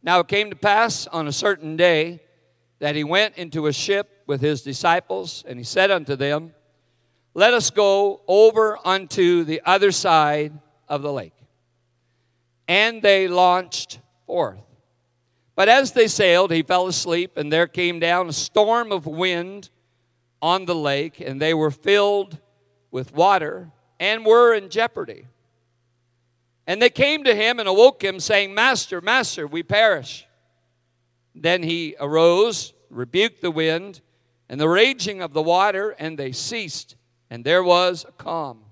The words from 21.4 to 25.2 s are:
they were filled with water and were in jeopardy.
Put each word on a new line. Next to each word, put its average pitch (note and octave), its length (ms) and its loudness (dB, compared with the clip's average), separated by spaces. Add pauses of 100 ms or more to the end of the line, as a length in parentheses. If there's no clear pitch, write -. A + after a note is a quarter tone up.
they D#3+ 120 0
were D#3 180 0
filled G3+ 680 0 (540)
with C3 240 -10
water F3+ 560 0 (260)
and A3 280 -4
were A#3 280 6
in G3 160 -4
jeopardy. D#3 580 -6 (1400)